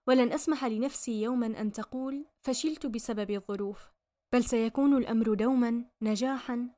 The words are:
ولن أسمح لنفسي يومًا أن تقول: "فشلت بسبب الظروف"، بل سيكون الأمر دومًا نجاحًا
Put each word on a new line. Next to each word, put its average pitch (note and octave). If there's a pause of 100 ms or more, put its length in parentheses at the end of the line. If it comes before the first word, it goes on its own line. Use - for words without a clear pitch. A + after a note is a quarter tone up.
ولن B3+
أسمح D4
لنفسي A3+
يومًا A#3
أن G#3+
تقول: C4 (200)
"فشلت D4+
بسبب G#3+
الظروف"، G3+ (420)
بل B3
سيكون C4
الأمر A3+
دومًا A#3+ (160)
نجاحًا A#3+